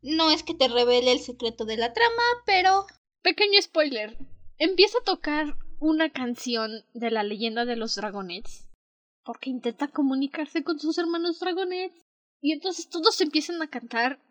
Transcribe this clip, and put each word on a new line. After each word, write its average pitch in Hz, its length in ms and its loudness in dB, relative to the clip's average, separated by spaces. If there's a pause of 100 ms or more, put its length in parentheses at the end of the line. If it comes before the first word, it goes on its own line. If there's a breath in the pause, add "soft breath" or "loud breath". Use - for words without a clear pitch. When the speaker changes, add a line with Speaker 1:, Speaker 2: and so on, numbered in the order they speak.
Speaker 1:
No 320 300 2
es 311 120 2
que 330 100 -6
te 262 140 4
revele 247 460 4
el - 60 2
secreto 233 460 -6
de 220 120 -6
la 233 160 -2
trama, 466 280 4 (240)
pero 381 400 4 (380)
Speaker 2:
Pequeño 403 380 4
spoiler. 240 560 -2 (400)
Empieza 381 420 4
a 480 40 -6
tocar 302 540 -2 (220)
una 311 320 2
canción 233 840 -6
de 233 180 -4
la 220 120 0
leyenda 220 420 -2
de 240 100 -2
los 220 200 -4
dragonets, 196 720 -8 (560)
porque 240 240 -10
intenta 254 400 -4
comunicarse 277 720 0
con 320 160 -2
sus 302 180 -2
hermanos 339 420 -2
dragonets, 370 600 -4 (400)
y 302 140 0
entonces 330 340 -6
todos 349 320 2
empiezan 320 420 0
a - 80 -6
cantar 233 500 -4 (120)